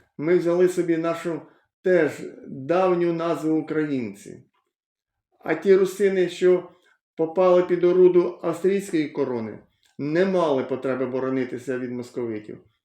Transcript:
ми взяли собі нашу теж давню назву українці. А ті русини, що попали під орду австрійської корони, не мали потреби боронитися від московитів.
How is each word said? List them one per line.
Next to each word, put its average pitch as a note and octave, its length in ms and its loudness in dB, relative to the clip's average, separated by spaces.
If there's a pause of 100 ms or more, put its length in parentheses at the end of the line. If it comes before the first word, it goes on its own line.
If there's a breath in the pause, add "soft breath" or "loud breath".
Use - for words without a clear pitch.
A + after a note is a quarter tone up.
(180 soft breath)
ми E3 200 2
взяли F3 300 2
собі E3 300 0
нашу E3 440 -4 (400 loud breath)
теж E3+ 300 2 (360)
давню E3+ 680 0
назву D#3+ 460 -2
українці. D3 840 -6 (960)
А - 160 -4
ті F#3+ 200 4
русини, F#3+ 540 2
що F3+ 400 0 (460 loud breath)
попали F3+ 480 4
під F3 200 -2
орду F3+ 600 4
австрійської F3 680 -2
корони, A#2+ 500 -6 (380)
не D#3 280 0
мали D#3+ 380 0
потреби C3 420 -4
боронитися B2+ 760 -4
від B2 120 -8
московитів. A#2+ 680 -8 (280)